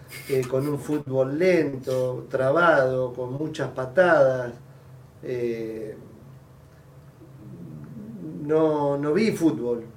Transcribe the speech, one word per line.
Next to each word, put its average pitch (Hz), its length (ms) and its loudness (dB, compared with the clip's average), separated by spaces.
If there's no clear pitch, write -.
eh, 131 200 2
con 135 180 0
un 143 140 -2
fútbol 139 580 0
lento, 131 880 0
trabado, 131 840 4
con 127 220 -6
muchas 151 340 -6
patadas. 131 840 2
Eh, 113 720 -6
no, 151 560 2
no 147 140 0
vi 208 180 4
fútbol. 120 540 0